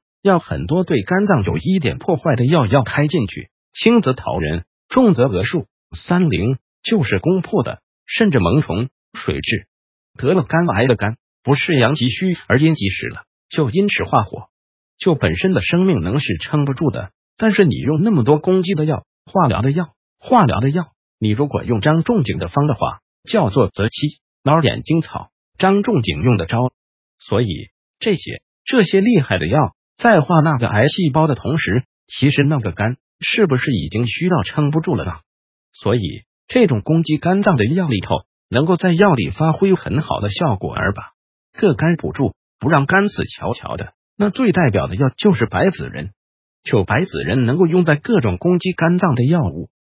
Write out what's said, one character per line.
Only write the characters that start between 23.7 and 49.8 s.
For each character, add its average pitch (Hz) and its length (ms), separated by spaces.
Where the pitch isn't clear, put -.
期 - 320
挠 156 180
眼 - 220
睛 160 160
草， - 300
张 196 240
仲 202 200
景 80 200
用 120 140
的 82 100
招。 110 120
所 - 240
以 120 60
这 208 160
些， - 260
这 247 180
些 190 160
厉 208 220
害 98 160
的 80 100
药， 127 260
在 220 240
化 160 220
那 151 160
个 123 100
癌 123 200
细 170 220
胞 156 180
的 135 80
同 143 220
时， 117 280
其 - 220
实 143 140
那 147 160
个 98 140
肝 110 240
是 - 260
不 139 80
是 127 160
已 85 160
经 104 180
虚 139 220
到 175 160
撑 147 280
不 160 100
住 160 140
了 87 100
呢？ 92 60
所 107 240
以 92 280
这 240 200
种 117 140
攻 160 220
击 151 140
肝 185 240
脏 202 140
的 107 180
药 180 140
里 107 140
头， - 140
能 131 160
够 180 100
在 180 160
药 175 220
里 117 160
发 156 240
挥 190 220
很 143 260
好 - 180
的 101 100
效 117 280
果， 78 160
而 92 200
把 - 180
个 180 200
肝 160 220
补 82 160
住， 117 220
不 143 100
让 143 160
肝 196 220
死 - 180
翘 - 280
翘 - 240
的， - 160
那 208 120
最 233 220
代 156 180
表 90 180
的 85 80
药 135 220
就 208 160
是 117 120
白 131 240
子 71 200
仁。 76 220
就 104 220
白 127 220
子 - 180
仁 117 220
能 127 120
够 180 100
用 175 180
在 156 100
各 196 240
种 101 180
攻 180 220
击 180 140
肝 170 240
脏 170 180
的 120 100
药 165 160
物， 85 280